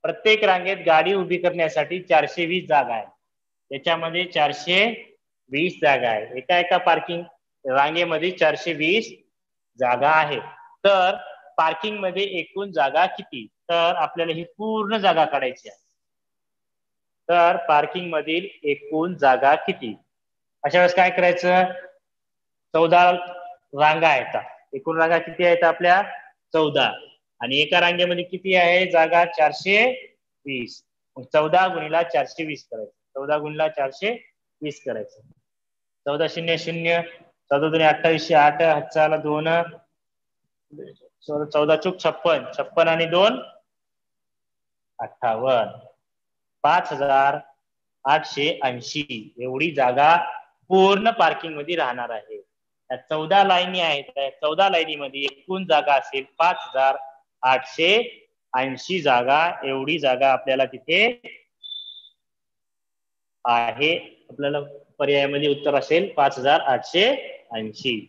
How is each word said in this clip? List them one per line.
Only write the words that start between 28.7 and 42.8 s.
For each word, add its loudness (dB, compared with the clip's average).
जागा? 4
चारशे 0
वीस. -10
मग -18
चौदा 4
गुणिला -2
चारशे -4
वीस -12
करायचं, -12
चौदा -6
गुणिला -4
चारशे -4
वीस -10
करायचं. -10
चौदा -2
शून्य -2
शून्य, -2
चौदा -2
दोन्ही 2
अठ्ठावीसशे, 2
आठ, 6
हातचा 2
आला 2
दोन, -2
चौदा -4
चौदा 2
चूक -4
छप्पन, 0
छप्पन 2